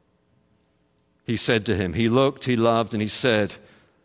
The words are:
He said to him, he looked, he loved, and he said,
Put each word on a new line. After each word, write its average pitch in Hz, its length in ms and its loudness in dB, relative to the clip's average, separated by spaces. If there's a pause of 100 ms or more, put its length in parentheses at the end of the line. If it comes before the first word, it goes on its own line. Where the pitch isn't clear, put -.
(1300)
He 117 120 -4
said 113 300 0
to 104 100 0
him, 92 160 -2
he 113 160 0
looked, 135 360 0
he 123 120 0
loved, 113 380 0
and 104 80 -2
he 107 60 -4
said, 107 480 0 (480)